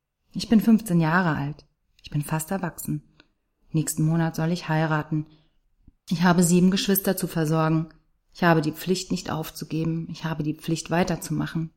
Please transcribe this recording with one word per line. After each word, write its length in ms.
Ich 160
bin 100
fünfzehn 400
Jahre 360
alt. 280
Ich 80
bin 120
fast 280
erwachsen. 520
Nächsten 320
Monat 320
soll 160
ich 160
heiraten. 580
Ich 120
habe 200
sieben 280
Geschwister 460
zu 100
versorgen. 600
Ich 100
habe 160
die 120
Pflicht, 380
nicht 200
aufzugeben. 800
Ich 140
habe 180
die 120
Pflicht, 360
weiterzumachen. 880